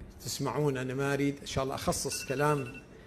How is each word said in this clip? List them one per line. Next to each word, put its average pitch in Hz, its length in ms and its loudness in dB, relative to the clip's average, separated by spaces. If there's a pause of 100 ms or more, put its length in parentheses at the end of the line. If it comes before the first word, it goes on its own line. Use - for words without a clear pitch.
(200)
تسمعون، 135 560 0
أنا 127 180 -2
ما 139 200 2
أريد 139 260 2
إن - 60 -10
شاء 135 180 2
الله 135 100 -2
أخصص - 500 -2
كلام، 139 580 2 (240)